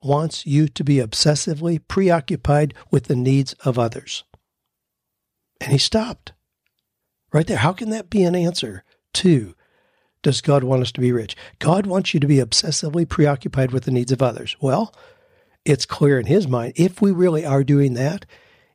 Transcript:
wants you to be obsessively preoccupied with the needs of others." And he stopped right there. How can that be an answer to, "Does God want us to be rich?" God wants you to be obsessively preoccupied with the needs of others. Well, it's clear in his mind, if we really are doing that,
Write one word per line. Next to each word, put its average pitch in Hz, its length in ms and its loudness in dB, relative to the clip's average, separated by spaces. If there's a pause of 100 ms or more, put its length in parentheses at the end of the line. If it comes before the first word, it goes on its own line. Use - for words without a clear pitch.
wants 147 440 -2
you 147 220 2
to - 160 -8
be 143 120 2
obsessively 151 880 -2
preoccupied 156 880 0 (160)
with 135 140 0
the 143 120 -2
needs 131 380 2 (100)
of 127 140 -2
others." - 460 -6 (1400)
And - 120 -8
he 139 60 4
stopped - 540 -4 (1000)
right 156 140 2
there. 180 120 -4
How 143 140 2
can 214 180 -8
that 220 180 -8
be 202 140 2
an 175 140 2
answer 170 460 -4 (320)
to, 123 400 2 (680)
"Does 139 180 0
God 143 240 2
want 131 180 2
us 117 100 -6
to - 80 -6
be 123 120 2
rich?" 113 240 -4 (220)
God 190 260 2
wants 190 300 -2
you 160 60 0
to 143 60 0
be 143 100 4
obsessively 147 720 -2
preoccupied 143 640 0
with 127 120 -4
the 135 60 -4
needs 127 220 0
of 123 100 0
others. - 380 -4
Well, 147 340 -2 (680)
it's 147 200 0
clear 143 340 2
in 110 80 -4
his 170 220 2
mind, 123 280 -4
if 185 260 0
we 196 80 4
really 170 340 2
are 139 200 2
doing 139 300 2
that, 143 300 -4 (500)